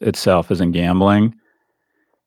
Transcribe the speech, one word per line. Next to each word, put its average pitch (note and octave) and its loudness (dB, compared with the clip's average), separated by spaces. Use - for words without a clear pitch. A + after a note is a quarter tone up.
itself F#2 -2
is F2+ -2
in F2 0
gambling. F#2+ 0